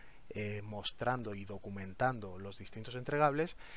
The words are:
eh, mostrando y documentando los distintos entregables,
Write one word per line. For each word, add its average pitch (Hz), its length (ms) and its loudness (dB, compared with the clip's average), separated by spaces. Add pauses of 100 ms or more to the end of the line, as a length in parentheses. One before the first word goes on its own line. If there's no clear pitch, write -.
(300)
eh, 104 320 -2
mostrando 107 720 0
y 98 100 -6
documentando 98 920 0
los 98 180 -8
distintos 113 380 -8
entregables, 147 600 4 (200)